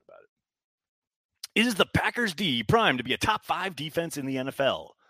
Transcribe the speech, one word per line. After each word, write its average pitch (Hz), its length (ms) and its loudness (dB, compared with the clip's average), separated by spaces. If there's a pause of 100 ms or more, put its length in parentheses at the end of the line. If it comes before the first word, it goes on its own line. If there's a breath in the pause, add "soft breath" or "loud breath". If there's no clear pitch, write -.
about 50 160 -20
it. - 1400 -8
Is 233 140 2
the 185 100 4
Packers 214 480 0
D 139 300 -2
primed 190 340 4
to 120 60 -4
be 120 100 -2
a 107 40 0
top - 280 -2
five 175 300 -4
defense 160 420 -6
in 135 80 -6
the 135 120 -4
N 131 100 -4
F - 120 -6
L? 95 360 0 (140 soft breath)